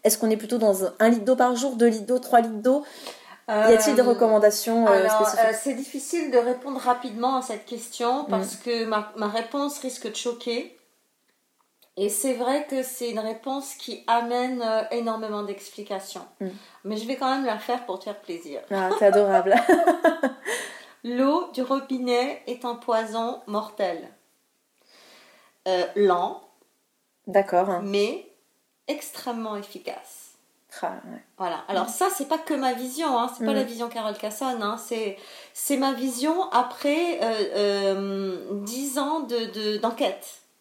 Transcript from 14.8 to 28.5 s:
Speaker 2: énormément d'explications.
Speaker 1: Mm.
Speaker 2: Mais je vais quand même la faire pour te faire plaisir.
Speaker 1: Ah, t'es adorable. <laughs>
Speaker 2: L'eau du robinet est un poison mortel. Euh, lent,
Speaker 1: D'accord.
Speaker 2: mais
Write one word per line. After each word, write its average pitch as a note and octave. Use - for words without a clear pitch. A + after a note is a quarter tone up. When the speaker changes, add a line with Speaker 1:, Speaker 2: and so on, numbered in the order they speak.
Speaker 2:
énormément A3+
d'explications. G3
Speaker 1:
Mm. F#3+
Speaker 2:
Mais G#3+
je A3
vais C4
quand C4
même C#4
la G#3+
faire B3
pour F#3
te -
faire G#3
plaisir. E3
Speaker 1:
Ah, F#3+
t'es G#3+
adorable. G3
<laughs> E4+
Speaker 2:
L'eau C4+
du B3+
robinet B3+
est A#3+
un A#3+
poison A3+
mortel. G#3
Euh, F#3
lent, F#3+
Speaker 1:
D'accord. F#3+
Speaker 2:
mais G3+